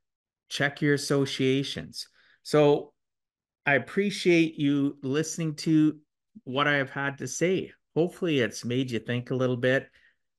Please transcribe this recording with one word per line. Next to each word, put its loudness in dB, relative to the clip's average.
Check -4
your 4
associations. -2
So 2
I 4
appreciate 2
you 0
listening -4
to 2
what 0
I 2
have -2
had -6
to -8
say. -2
Hopefully 0
it's -2
made -2
you -2
think -6
a -2
little 0
bit, 0